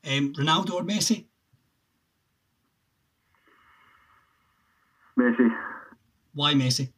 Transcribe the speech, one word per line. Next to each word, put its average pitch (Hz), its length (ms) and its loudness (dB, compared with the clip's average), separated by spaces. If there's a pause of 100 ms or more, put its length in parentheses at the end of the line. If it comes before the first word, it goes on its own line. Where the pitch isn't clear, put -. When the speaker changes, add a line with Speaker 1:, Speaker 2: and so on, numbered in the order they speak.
Speaker 1:
Um, 139 280 -2
Ronaldo 160 400 0
or 180 80 -4
Messi? 208 420 -2 (4000)
Speaker 2:
Messi. 123 300 4 (880)
Speaker 1:
Why 147 180 0
Messi? 131 460 0